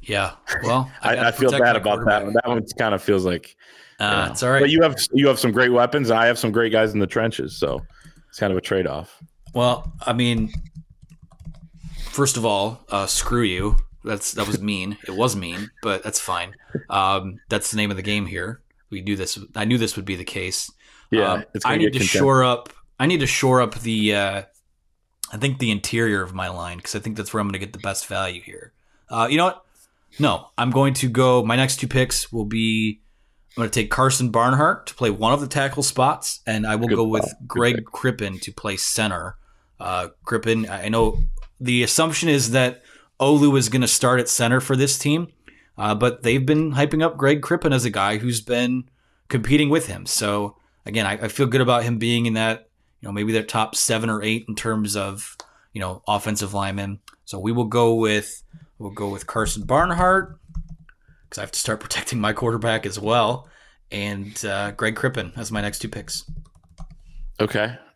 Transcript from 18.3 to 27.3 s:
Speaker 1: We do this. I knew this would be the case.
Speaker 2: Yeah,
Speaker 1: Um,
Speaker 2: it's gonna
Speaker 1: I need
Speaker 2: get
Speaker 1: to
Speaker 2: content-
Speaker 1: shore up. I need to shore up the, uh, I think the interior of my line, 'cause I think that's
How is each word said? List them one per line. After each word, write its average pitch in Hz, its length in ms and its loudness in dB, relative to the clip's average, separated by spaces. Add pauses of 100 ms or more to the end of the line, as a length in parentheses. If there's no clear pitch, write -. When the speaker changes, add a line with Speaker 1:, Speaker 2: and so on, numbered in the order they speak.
Speaker 1:
We 98 100 -8
do 101 140 -2
this. 95 240 -6 (160)
I 107 100 -4
knew 117 140 2
this 110 180 -2
would 95 80 -10
be 95 120 -6
the 90 80 -12
case. - 460 -8 (400)
Speaker 2:
Yeah, 101 220 4
Speaker 1:
Um, 101 120 -2 (100)
Speaker 2:
it's 101 100 -6
gonna 127 100 2
Speaker 1:
I - 40 2
need 107 60 4
Speaker 2:
get 107 80 4
Speaker 1:
to 131 80 0
Speaker 2:
content- 95 100 2 (100)
Speaker 1:
shore 135 240 6
up. 123 280 0 (260)
I 139 80 2
need 170 140 4
to 135 60 2
shore 127 340 4
up 113 200 0
the, 107 340 2
uh, 98 280 0 (880)
I - 40 -12
think 135 220 -2
the 120 120 0
interior 104 520 0
of 90 120 -10
my 92 140 -6
line, 87 320 -10
'cause - 140 -10
I 107 40 -6
think 107 180 -6
that's 101 160 -10